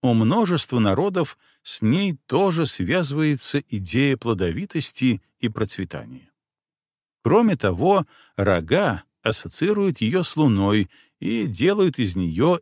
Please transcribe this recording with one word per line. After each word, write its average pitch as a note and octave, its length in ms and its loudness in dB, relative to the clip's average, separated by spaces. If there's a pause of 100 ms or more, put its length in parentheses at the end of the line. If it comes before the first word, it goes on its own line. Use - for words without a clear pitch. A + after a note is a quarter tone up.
У B2 120 2
множества D#3 640 2
народов D#3 580 0 (260)
с - 180 -10
ней D3+ 360 0 (100)
тоже E3 380 0
связывается D3 920 0
идея B2 580 -2
плодовитости A2 1040 -2 (180)
и A#2+ 100 -2
процветания. A2 800 -8 (920)
Кроме G3 320 4
того, C3+ 500 2 (300)
рога G2 680 0 (180)
ассоциируют G3 800 -2
ее D#3+ 220 0
с - 120 -6
луной G#2 540 2 (300)
и A#2 280 -4
делают D#3+ 520 0
из F#2+ 180 -2
нее F#2+ 440 0